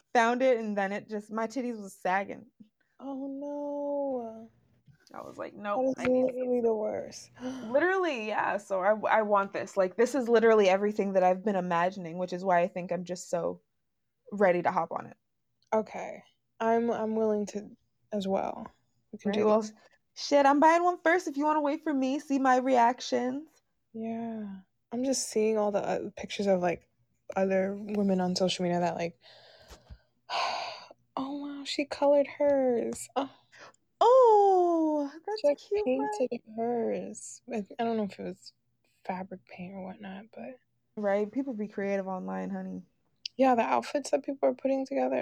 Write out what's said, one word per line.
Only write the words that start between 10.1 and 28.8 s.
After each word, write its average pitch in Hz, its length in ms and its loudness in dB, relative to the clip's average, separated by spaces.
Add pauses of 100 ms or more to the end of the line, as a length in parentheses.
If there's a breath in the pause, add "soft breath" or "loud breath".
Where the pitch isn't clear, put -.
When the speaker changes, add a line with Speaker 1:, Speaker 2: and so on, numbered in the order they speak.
Speaker 1:
is 247 120 0
literally 220 400 6
everything 202 460 2
that 190 100 4
I've 185 220 4
been 208 100 2
imagining, 180 600 -2
which 185 160 -4
is 180 100 -6
why 180 180 4
I 180 60 4
think 180 240 -8
I'm 180 140 -4
just 180 240 -10
so 175 320 -4 (720)
ready 185 300 4
to - 80 0
hop 170 200 -2
on - 140 -6
it. - 100 -18 (580)
Speaker 2:
Okay. 202 500 -4 (360)
I'm, 233 300 2
I'm 220 260 -2
willing 214 320 0
to 202 220 -10 (440)
as 202 140 -4
well. - 380 -4 (460)
We 208 80 -16
can 208 120 -4
Speaker 1:
Right, 208 60 -2
Speaker 2:
do 214 100 2
Speaker 1:
well, 214 140 4
Speaker 2:
this. 214 120 -8 (420 soft breath)
Speaker 1:
shit, - 300 4
I'm 285 160 6
buying 320 220 6
one 359 200 2
first 349 240 2
if 285 100 -6
you 277 80 0
wanna 302 160 2
wait 294 220 -2
for 320 100 -2
me, 262 260 0
see 277 200 -2
my 262 180 4
reactions. 254 880 0 (460)
Speaker 2:
Yeah. 226 520 -8 (480)
I'm 240 100 -2
just 262 260 -2
seeing 220 280 2
all 208 140 2
the, 202 160 0
uh, 185 120 -2 (160)
pictures 202 320 -6
of, 185 140 4
like, 175 260 -2 (480)
other 190 420 0
women 202 440 0
on 180 140 0
social 185 280 0
media 175 160 0
that, 170 160 0